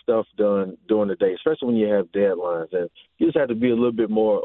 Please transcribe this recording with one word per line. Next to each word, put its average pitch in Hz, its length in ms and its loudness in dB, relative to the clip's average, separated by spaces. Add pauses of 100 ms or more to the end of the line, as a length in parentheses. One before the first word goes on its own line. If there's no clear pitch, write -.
stuff 113 240 0 (100)
done 101 400 0 (120)
during 107 220 0
the 95 60 -4
day, 92 200 0
especially 151 320 -4
when 120 80 0
you 107 180 2
have 98 140 0
deadlines. 87 680 -2
And 87 160 -4 (300)
you 165 80 2
just 165 100 0
have 139 120 2
to 120 60 -4
be 120 140 0
a 117 60 2
little 120 160 2
bit 113 180 -2
more 107 360 2